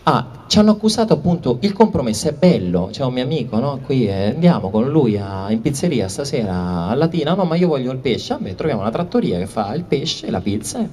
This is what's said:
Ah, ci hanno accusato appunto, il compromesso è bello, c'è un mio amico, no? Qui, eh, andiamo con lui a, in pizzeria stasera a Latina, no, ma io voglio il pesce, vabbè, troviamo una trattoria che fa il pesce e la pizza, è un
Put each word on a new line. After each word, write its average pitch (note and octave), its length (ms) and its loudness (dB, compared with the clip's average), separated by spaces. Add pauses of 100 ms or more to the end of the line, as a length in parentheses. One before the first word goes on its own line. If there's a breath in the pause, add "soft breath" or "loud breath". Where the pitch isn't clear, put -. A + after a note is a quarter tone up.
Ah, - 460 0
ci - 100 4
hanno G#3 140 8
accusato G#3+ 420 2
appunto, D3 460 0
il G3+ 120 0
compromesso D3 560 2
è D3 40 -2
bello, F#2 580 2
c'è - 140 -4
un B2+ 100 -2
mio B2+ 80 0
amico, B2+ 360 -2
no? C3+ 240 -2
Qui, C3 260 0
eh, F#2+ 220 0
andiamo C3+ 400 2
con A2 200 0
lui C3 260 4
a, G2 340 -6
in A2+ 100 0
pizzeria C3+ 480 0
stasera F2+ 800 -2
a G#2+ 60 0
Latina, E3 400 0
no, G3 100 0
ma E3 100 0
io F3 140 2
voglio C3 240 -2
il C3+ 60 -6
pesce, C3 360 -2
vabbè, G#2 220 -8
troviamo B2 260 -2
una G#2 80 -2
trattoria E3 480 -2
che F#2 80 -4
fa G2+ 280 -4
il E3+ 100 -4
pesce - 420 -4
e - 40 -4
la G2 100 -2
pizza, G#2+ 400 -4
è - 20 0
un - 100 -4